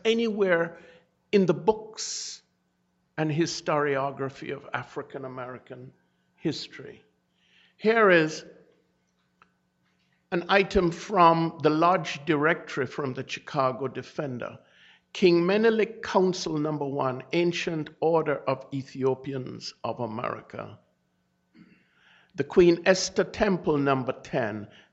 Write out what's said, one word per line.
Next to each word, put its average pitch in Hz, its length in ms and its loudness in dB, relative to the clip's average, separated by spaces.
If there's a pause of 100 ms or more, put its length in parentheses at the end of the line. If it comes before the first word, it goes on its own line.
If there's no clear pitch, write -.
anywhere 202 720 2 (540)
in 196 160 6
the 170 80 4
books - 880 -4 (720)
and 156 140 -2
historiography 143 1200 -2
of 139 160 -16
African 135 540 -10
American 127 680 -16 (420)
history. - 680 -10 (720)
Here 220 340 4
is 160 360 4 (1900)
an 175 160 -2
item 190 420 2
from 165 720 4
the 151 60 6
Lodge 160 560 0
Directory 151 600 0
from 131 280 -6
the 123 140 -10
Chicago 131 640 -2
Defender. 127 680 -10 (540)
"King 170 300 4
Menelik 214 600 2
Council 180 560 0
Number 147 280 -2
One, 131 380 -4 (100)
Ancient 170 560 -2 (100)
Order 156 380 0 (100)
of 135 260 -2
Ethiopians 131 1000 -4 (100)
of 117 160 -4
America." 110 800 -8 (1600)
The 139 100 -4
Queen 170 400 6
Esther 190 400 2
Temple 170 520 0
Number 135 360 0
ten, 107 560 -6 (240)